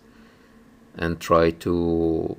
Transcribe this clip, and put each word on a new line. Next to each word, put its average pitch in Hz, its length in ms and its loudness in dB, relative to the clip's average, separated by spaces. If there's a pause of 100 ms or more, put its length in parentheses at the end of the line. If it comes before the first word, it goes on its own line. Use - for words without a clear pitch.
(960)
and 85 240 -6
try 82 320 4
to 82 880 -2